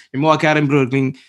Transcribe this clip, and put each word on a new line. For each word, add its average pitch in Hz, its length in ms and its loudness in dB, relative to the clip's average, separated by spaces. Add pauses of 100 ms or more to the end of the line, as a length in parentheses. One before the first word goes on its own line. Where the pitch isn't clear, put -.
(120)
yo 131 80 -8
me 151 60 0
voy 156 100 4
a 147 40 -2
quedar 151 180 2
en 151 100 0
Brooklyn 135 480 -2 (140)